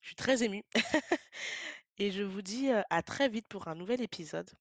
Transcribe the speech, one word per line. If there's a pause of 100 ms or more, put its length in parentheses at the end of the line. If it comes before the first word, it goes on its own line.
Je
suis
très
émue. (100)
<laughs> (760)
Et
je
vous
dis,
euh,
à
très
vite
pour
un
nouvel
épisode. (100)